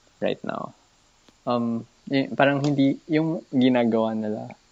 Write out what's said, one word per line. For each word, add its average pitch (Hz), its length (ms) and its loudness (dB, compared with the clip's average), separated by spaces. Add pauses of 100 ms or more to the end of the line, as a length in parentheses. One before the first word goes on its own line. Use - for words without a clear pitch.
(180)
right 101 240 -4
now. - 320 -8 (720)
Um, 117 380 -2 (260)
y-, 135 220 0
parang 139 320 2
hindi, 139 420 2
yung 160 380 -2 (100)
ginagawa 117 640 2
nila 110 340 -6 (220)